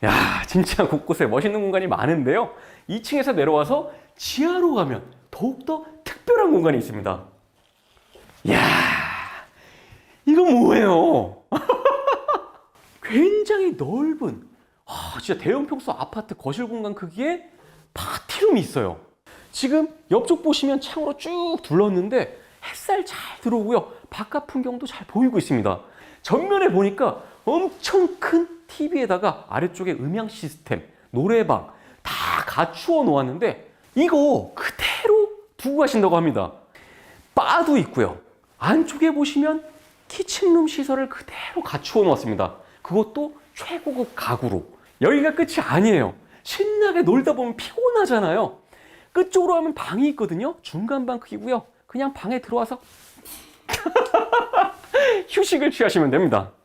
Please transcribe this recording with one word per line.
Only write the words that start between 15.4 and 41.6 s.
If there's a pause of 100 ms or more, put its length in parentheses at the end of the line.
대형
평수
아파트
거실
공간
크기의 (440)
파티룸이
있어요. (540)
지금 (240)
옆쪽
보시면
창으로
쭉
둘렀는데 (320)
햇살
잘 (240)
들어오고요. (180)
바깥
풍경도
잘
보이고
있습니다. (420)
전면에
보니까 (240)
엄청
큰
티비에다가
아래쪽에
음향
시스템, (280)
노래방 (300)
다 (320)
갖추어
놓았는데 (240)
이거
그대로 (400)
두고
가신다고
합니다. (840)
바도
있고요. (400)
안쪽에
보시면 (440)
키친룸
시설을
그대로